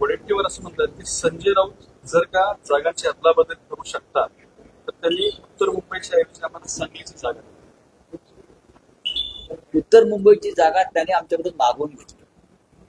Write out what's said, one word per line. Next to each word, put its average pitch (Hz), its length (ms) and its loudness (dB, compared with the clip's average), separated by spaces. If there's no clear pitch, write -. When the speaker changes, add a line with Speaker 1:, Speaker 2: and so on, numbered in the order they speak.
Speaker 1:
वडेट्टीवार - 460 -2
असं 185 160 -10
म्हणतात 170 240 -4
की - 180 -8
संजय 170 460 -2
राऊत - 560 -2
जर 165 140 2
का 190 320 0
जागांची 160 560 -2
अदलाबदल 165 460 2
करू - 280 -16
शकतात, - 460 -4
तर - 320 -20
त्यांनी 370 360 -2
उत्तर - 400 -4
मुंबईच्या 370 520 -4
ऐवजी - 240 -2
आम्हाला 330 260 -12
सांगलीची - 480 -10
जागा - 240 -8
Speaker 2:
उत्तर 214 300 6
मुंबईची 208 460 4
जागा 175 320 2
त्यांनी 170 300 -2
आमच्याकडून 170 460 -4
मागवून 131 320 0
घेतली, - 340 -20